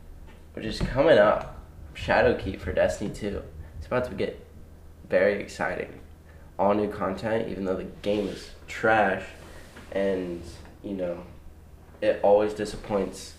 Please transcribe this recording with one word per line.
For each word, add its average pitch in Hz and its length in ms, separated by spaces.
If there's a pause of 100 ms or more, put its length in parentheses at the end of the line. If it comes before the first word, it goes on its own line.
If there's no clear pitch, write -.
(540)
which 107 100
is 104 160
coming 135 380
up. - 340 (420)
Shadowkeep 104 680
for 90 120
Destiny 92 420
two. 101 280 (360)
It's - 80
about 127 200
to - 80
get - 300 (640)
very 101 320
exciting. - 600 (580)
All 101 160
new 104 160
content, 104 580
even 95 160
though 92 120
the 90 80 (180)
game 101 260
is - 220 (160)
trash, 110 560 (680)
and, 92 500 (400)
you 101 120
know, 87 280 (800)
it - 200
always 104 300
disappoints 101 840